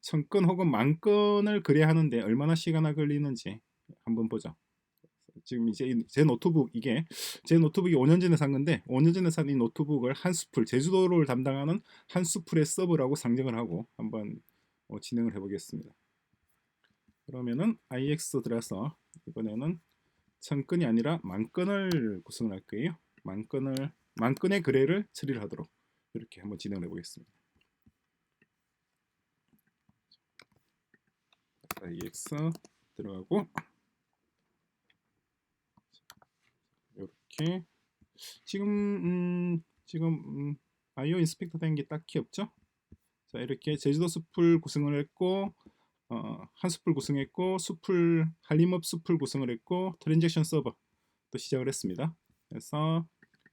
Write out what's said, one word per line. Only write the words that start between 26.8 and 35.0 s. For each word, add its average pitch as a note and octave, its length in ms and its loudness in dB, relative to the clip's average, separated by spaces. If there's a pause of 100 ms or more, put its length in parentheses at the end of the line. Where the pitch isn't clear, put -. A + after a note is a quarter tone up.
해보겠습니다. F2 440 -14 (4000)
아이엑스 - 540 -12 (600)
들어가고, G#2 520 -6 (3500)